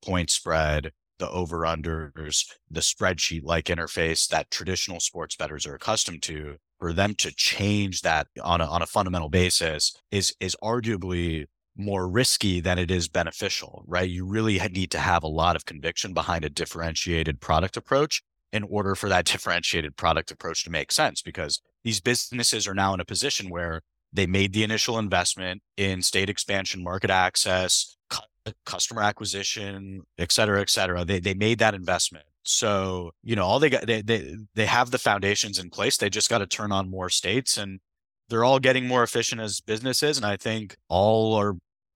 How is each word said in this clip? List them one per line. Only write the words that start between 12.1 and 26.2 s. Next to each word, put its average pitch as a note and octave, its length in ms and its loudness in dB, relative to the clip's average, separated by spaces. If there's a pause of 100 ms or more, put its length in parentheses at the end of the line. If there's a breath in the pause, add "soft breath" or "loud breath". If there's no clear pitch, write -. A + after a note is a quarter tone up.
than F2+ 200 2
it F2 100 0
is F2+ 180 2
beneficial, - 800 -4
right? F2+ 240 0
You F2+ 160 -4
really G#2+ 320 2
ha-, G2 140 0
need F2+ 180 -2
to - 80 -4
have F2 240 2
a D#2+ 60 -6
lot D#2+ 280 2
of D#2+ 100 -6
conviction E2+ 460 -6
behind E2 320 -2
a D2+ 60 -4
differentiated D#2+ 920 -2
product F2 380 2
approach C#3 460 0 (280)
in G#2+ 120 -2
order G2 320 -2
for G#2 120 -4
that F#2 180 4
differentiated F2 680 0
product D#2+ 360 2
approach E2 320 -6
to E2+ 80 -8
make D2+ 200 -2
sense, - 300 2
because D#2+ 400 -6 (220)
these A2 180 -2
businesses A#2+ 640 0
are G2 60 -6
now G2 220 2
in F2+ 40 -6
a F2 60 -6
position G2+ 460 -4
where E2+ 320 -4 (280)
they F#2+ 140 2
made F#2+ 280 2
the A2 100 2
initial A2 340 0
investment F#2 640 0 (160)
in F#2+ 240 0
state F#2+ 300 0